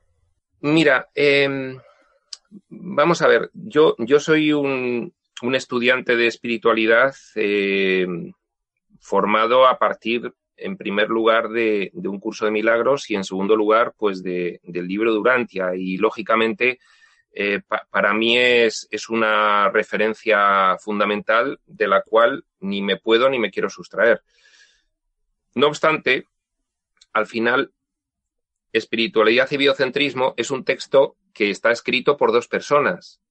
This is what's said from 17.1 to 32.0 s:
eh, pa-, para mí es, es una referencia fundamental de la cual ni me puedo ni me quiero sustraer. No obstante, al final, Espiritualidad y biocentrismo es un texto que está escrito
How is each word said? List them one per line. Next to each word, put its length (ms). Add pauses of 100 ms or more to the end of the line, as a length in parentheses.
eh, 320
pa-, 240
para 240
mí 240
es, 540
es 180
una 600
referencia 1120
fundamental 840
de 200
la 160
cual 420 (140)
ni 240
me 140
puedo 340
ni 80
me 140
quiero 180
sustraer. 520 (1300)
No 140
obstante, 580 (840)
al 160
final, 420 (1000)
Espiritualidad 800
y 60
biocentrismo 800
es 140
un 120
texto 540 (160)
que 160
está 240
escrito 460